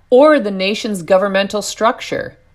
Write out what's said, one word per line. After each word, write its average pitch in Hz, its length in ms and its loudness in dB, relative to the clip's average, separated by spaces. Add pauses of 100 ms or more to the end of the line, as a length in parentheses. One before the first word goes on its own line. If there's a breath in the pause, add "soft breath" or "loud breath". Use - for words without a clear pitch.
(100)
or 285 300 6
the 208 100 -6
nation's 196 520 -6
governmental 196 600 0
structure," - 720 -4 (180)